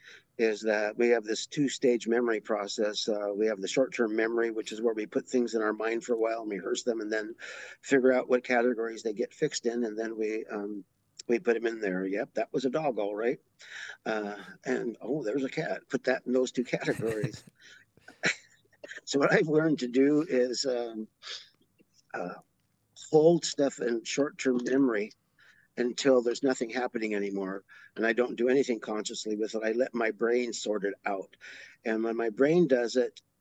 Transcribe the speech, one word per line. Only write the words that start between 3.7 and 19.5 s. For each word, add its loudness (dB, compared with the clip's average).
memory, 0
which -6
is -8
where 2
we -4
put -4
things 0
in 0
our 2
mind -2
for 0
a 0
while 0
and -6
rehearse -4
them -2
and -4
then -4
figure 4
out 2
what 2
categories 0
they -2
get -4
fixed -4
in. 0
And -4
then -4
we, -2
um, -6
we 4
put 2
'em -2
in -4
there. 0
Yep, -4
that -4
was -2
a 0
dog, -2
all -2
right. -2
Uh, -4
and, -2
oh, -4
there's -2
a -2
cat. -4
Put -4
that 0
in -2
those 2
two -2
categories. -4
<laughs> -20
So 0
what 4
I've 6
learned 4